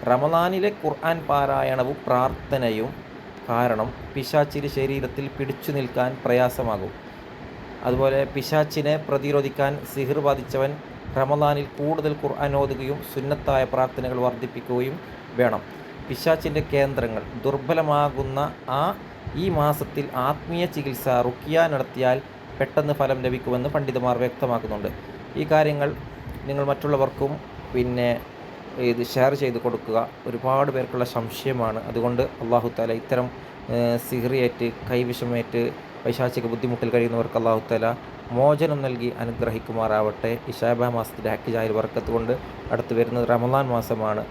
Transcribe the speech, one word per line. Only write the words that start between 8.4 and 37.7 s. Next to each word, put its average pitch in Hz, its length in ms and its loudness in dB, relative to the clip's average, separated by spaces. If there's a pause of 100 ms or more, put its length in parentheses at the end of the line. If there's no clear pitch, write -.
പ്രതിരോധിക്കാൻ 139 640 2 (200)
സിഹ്ർ 139 340 0
ബാധിച്ചവൻ 135 440 2 (480)
റമദാനിൽ 143 480 4 (120)
കൂടുതൽ 151 340 0 (100)
ഖുർആൻ 143 380 0
ഓതുകയും 135 380 -2 (140)
സുന്നത്തായ 139 500 0 (100)
പ്രാർത്ഥനകൾ 127 540 0
വർദ്ധിപ്പിക്കുകയും 123 680 -2 (420)
വേണം. 110 240 4 (460)
പിശാചിൻ്റെ 156 540 0 (100)
കേന്ദ്രങ്ങൾ 127 500 2 (220)
ദുർബലമാകുന്ന 139 960 2 (400)
ആ, - 20 2 (600)
ഈ 190 40 0 (140)
മാസത്തിൽ 147 440 0 (240)
ആത്മീയ 170 360 -2 (100)
ചികിത്സ 135 340 -4 (200)
റുഖിയ 156 440 2
നടത്തിയാൽ 127 460 2 (400)
പെട്ടെന്ന് 147 420 2
ഫലം 131 260 2
ലഭിക്കുമെന്ന് 127 500 0
പണ്ഡിതന്മാർ 123 480 2
വ്യക്തമാക്കുന്നുണ്ട്. 110 680 -2 (500)
ഈ 151 120 2
കാര്യങ്ങൾ 147 360 4 (600)
നിങ്ങൾ 139 240 0
മറ്റുള്ളവർക്കും 139 600 2 (420)
പിന്നെ 123 360 2 (800)
ഇത് 120 120 2 (120)
ഷെയർ 135 280 6
ചെയ്ത് 127 240 0
കൊടുക്കുക. 113 340 0 (300)
ഒരുപാട് 131 460 2
പേർക്കുള്ള 123 400 0
സംശയമാണ്. 113 640 -2 (100)
അതുകൊണ്ട് 117 340 2 (200)
അല്ലാഹു 117 340 4
തആല 113 240 0
ഇത്തരം, 123 260 0 (500)
ഏഹ്, 120 200 2 (120)
സിഹ്റിയേറ്റ്, 123 580 2 (240)
കൈവിഷമേറ്റ്, 120 720 0 (400)
പൈശാചിക 123 500 0
ബുദ്ധിമുട്ടിൽ 117 420 0
കഴിയുന്നവർക്ക് 117 460 2
അല്ലാഹു 113 300 4